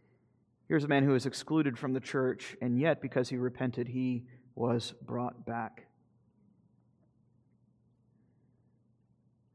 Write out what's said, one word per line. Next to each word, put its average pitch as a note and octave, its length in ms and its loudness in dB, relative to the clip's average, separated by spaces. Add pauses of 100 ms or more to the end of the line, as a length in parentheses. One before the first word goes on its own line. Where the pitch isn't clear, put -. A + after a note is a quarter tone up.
(680)
Here's D#3 180 2
a D3 40 -2
man C#3 160 6
who C#3 100 6
is B2 120 2
excluded C#3+ 520 0
from C3+ 140 -2
the C3 80 0
church, - 640 -2
and B2 180 2
yet, D#3 220 2
because B2+ 260 0
he C3 80 -4
repented, B2 520 -2
he B2 360 -2 (300)
was A#2 480 0
brought A#2+ 420 -6
back. A#2 420 -8 (3750)